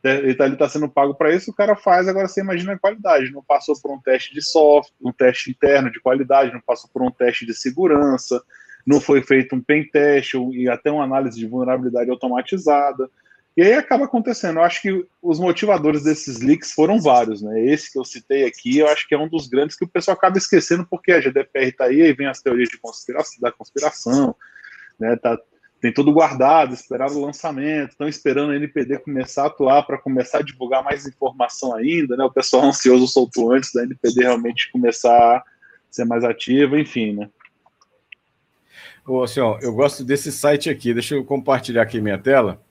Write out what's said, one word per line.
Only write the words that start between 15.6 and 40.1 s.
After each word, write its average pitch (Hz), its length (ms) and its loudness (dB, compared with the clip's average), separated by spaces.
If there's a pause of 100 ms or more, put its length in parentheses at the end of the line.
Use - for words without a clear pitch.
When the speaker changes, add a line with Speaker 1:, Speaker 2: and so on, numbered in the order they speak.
Speaker 1:
desses 147 380 -4
leaks 139 320 0
foram 180 280 2
vários, 120 400 2
né? 107 240 -2
Esse 151 260 0
que - 80 -8
eu 127 60 -6
citei 135 400 -2
aqui, 123 360 -2
eu 151 80 4
acho 151 200 -2
que - 60 2
é 147 40 0
um 156 100 -4
dos 160 180 -6
grandes 135 280 -2
que - 100 -6
o 175 40 -8
pessoal 175 280 -2
acaba 190 200 2
esquecendo, 175 480 0
porque - 280 -2
a 165 80 6
G 131 100 -2
D 135 140 0
P - 160 -8
R 127 120 -2
tá - 120 -4
aí, 135 180 4
aí 160 100 6
vem 135 140 -4
as 135 160 -10
teorias 123 260 0
de - 80 -14
conspira-, 123 460 -10 (180)
da 120 120 -2
conspiração, 147 840 -2 (640)
né? 113 180 -2
Tá, 117 220 -2 (420)
tem 117 120 -2
tudo 143 200 2
guardado, 147 600 4
esperaram 131 400 -6
o 143 100 -4
lançamento, 147 720 -8
tão 147 120 -6
esperando 147 420 -2
a 143 60 -2
N 147 100 -4
P 143 180 -4
D 135 140 -4
começar 139 460 -6
a - 20 0
atuar 143 380 2
pra - 140 -6
começar 131 400 -4
a - 40 -2
divulgar 131 400 -4
mais 143 240 -6
informação 127 720 -4
ainda, 135 400 -2
né? 135 80 -2
O 127 80 0
pessoal 131 320 2
<laughs> - 20 4
ansioso 127 400 4
soltou 123 460 0
antes 131 200 0
da 120 120 -2
N 131 100 -8
P 117 180 -2
D 123 100 0
realmente 120 500 -2
começar 120 640 4
a 127 80 -6 (460)
ser - 140 -8
mais 117 200 -2
ativa, 127 560 0
enfim, 113 320 -4
né? 104 180 -10 (1800)
Speaker 2:
Ô, 131 220 -2
senhor, 110 340 -2
eu 123 100 -4
gosto 131 300 0
desse 139 300 -4